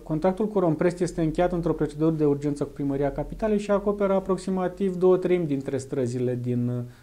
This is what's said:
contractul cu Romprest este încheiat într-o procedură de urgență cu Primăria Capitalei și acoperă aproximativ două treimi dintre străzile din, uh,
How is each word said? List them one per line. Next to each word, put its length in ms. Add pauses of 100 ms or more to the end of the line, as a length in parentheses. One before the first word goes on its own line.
contractul 460
cu 100
Romprest 420
este 220
încheiat 300
într-o 200
procedură 380
de 140
urgență 400
cu 60
Primăria 420
Capitalei 460
și 120
acoperă 420
aproximativ 840
două 200
treimi 300
dintre 320
străzile 640
din, 260
uh, 140 (200)